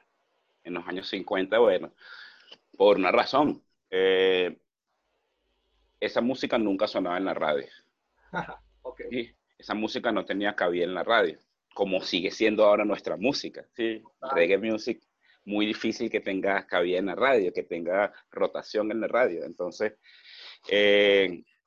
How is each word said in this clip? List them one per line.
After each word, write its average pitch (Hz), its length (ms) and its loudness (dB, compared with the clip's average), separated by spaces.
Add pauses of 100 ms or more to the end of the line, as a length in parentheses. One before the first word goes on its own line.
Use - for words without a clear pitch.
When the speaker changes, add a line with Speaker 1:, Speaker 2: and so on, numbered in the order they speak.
(640)
Speaker 1:
en 85 100 -10
los 87 140 -8
años 92 200 -8
cincuenta, 95 520 -2
bueno, 92 320 2 (840)
por 101 200 6
una 92 160 2
razón. 127 500 2 (280)
Eh, 92 680 2 (1400)
esa 107 200 -2
música 127 380 -2
nunca 104 300 0
sonaba 90 280 -4
en 95 80 -2
la 90 100 -4
radio. 76 340 -2 (640)
Speaker 2:
<laughs> - 500 -12
Ok. 123 260 -14
Speaker 1:
Sí, 120 240 -8 (240)
esa - 180 -8
música 107 380 -4
no 95 120 -2
tenía 101 320 -2
cabida 87 280 0
en 92 100 -2
la 87 100 -4
radio, 104 340 0 (360)
como 95 260 -2
sigue 92 320 -2
siendo 107 320 2
ahora 104 200 6
nuestra 95 320 -4
música, - 580 -4
¿sí? 113 280 -4 (160)
Speaker 2:
Claro. - 160 -8
Speaker 1:
Reggae 87 240 4
music, 90 440 -4 (420)
muy 104 200 -2
difícil 110 460 -4
que 104 100 -2
tenga 98 460 -2
cabida 90 320 0
en 98 80 -2
la 90 80 -6
radio, 104 380 2
que 90 100 -6
tenga 87 500 -2 (180)
rotación 101 640 -4
en 110 80 -4
la 95 80 -4
radio. 104 360 0
Entonces, 87 500 -6 (720)
eh, 101 760 4 (240)